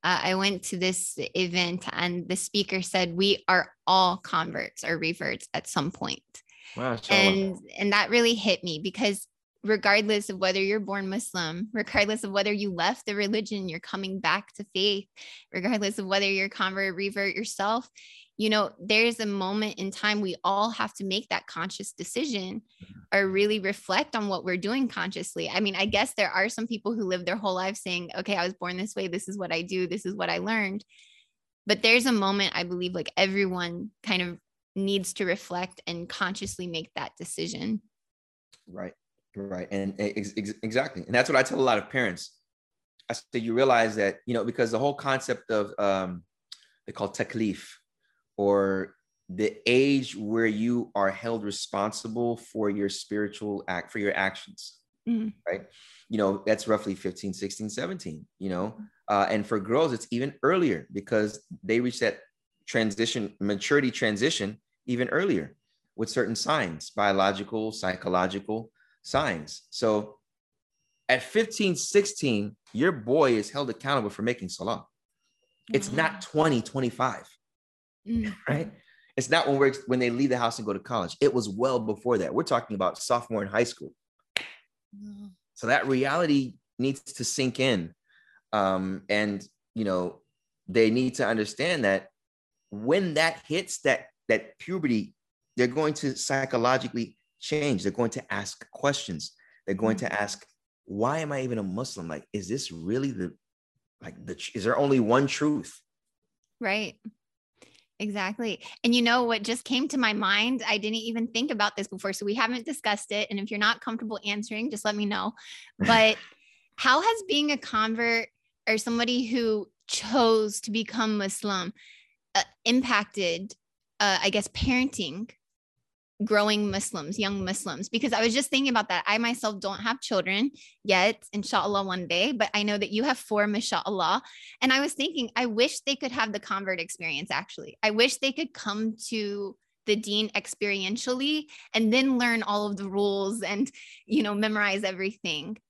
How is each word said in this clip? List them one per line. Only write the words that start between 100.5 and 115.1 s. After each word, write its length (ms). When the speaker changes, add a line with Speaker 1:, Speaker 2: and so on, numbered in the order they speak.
Speaker 2:
"Why 340
am 120
I 100
even 180
a 40
Muslim? 440
Like, 260
is 140
this 240
really 400
the, 220
like, 140
the, 100
tr-, 220
is 60
there 140
only 220
one 280
truth?" 520
Speaker 1:
Right. 360
Exactly. 640
And 120
you 80
know 220
what 180
just 200
came 260
to 100
my 140
mind? 540
I 120
didn't 160
even 320
think 240
about 240
this 120
before, 260
so 120
we 80
haven't 320
discussed 460
it. 180
And 100
if 120
you're 80
not 220
comfortable 440
answering, 460
just 140
let 100
me 100
know. 280